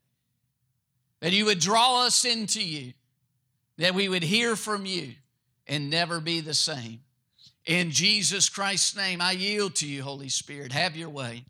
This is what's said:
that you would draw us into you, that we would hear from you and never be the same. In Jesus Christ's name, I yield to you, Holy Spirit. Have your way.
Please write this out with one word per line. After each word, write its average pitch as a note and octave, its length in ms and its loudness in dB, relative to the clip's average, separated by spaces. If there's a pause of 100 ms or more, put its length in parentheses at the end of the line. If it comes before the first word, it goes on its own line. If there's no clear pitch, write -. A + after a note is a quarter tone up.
(1200)
that E3+ 120 0
you G#3 120 4
would G3+ 160 4
draw A#3 420 6
us A#3+ 220 4
into A3 400 -2
you, C#3+ 300 -8 (840)
that F3+ 180 2
we G3 140 2
would F3+ 160 0
hear A3+ 320 2
from G3+ 300 -4
you D#3+ 280 -6 (540)
and C#3+ 200 -2
never E3 300 0
be E3 220 -2
the D#3 140 -6
same. A#2+ 500 -2 (600)
In E3+ 280 2
Jesus F#3 560 2
Christ's G3 480 0
name, F#3 240 -2
I F3+ 120 2
yield G3 440 0
to D3+ 100 -2
you, C#3 160 -6
Holy C#3 280 -8
Spirit. C#3+ 420 -6
Have D#3 240 0
your E3 140 -10
way. B2 400 -8